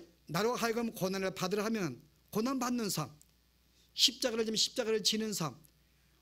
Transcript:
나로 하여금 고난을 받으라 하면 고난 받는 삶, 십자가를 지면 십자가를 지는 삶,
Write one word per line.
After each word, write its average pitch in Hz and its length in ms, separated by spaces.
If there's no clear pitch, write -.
나로 208 300
하여금 226 360
고난을 190 440
받으라 190 300
하면 196 360
고난 254 260
받는 240 320
삶, 147 220
십자가를 226 500
지면 220 140
십자가를 220 460
지는 220 280
삶, 156 240